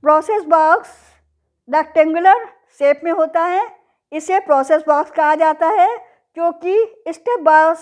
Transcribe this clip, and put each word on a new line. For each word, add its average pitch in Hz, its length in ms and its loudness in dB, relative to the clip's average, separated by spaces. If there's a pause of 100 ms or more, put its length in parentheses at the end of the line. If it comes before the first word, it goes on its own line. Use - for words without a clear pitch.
प्रोसेस 311 400 0
बॉक्स 320 500 0 (720)
रेक्टेंगुलर 320 760 0 (320)
शेप 285 260 0
में 330 80 -2
होता 330 340 -2
है, 370 200 -2 (460)
इसे 359 280 -2
प्रोसेस 302 480 0
बॉक्स 302 280 0
कहा 311 180 0
जाता 311 340 0 (120)
है 427 160 0 (400)
क्योंकि 339 440 -2 (280)
step 349 380 -6
by 311 360 4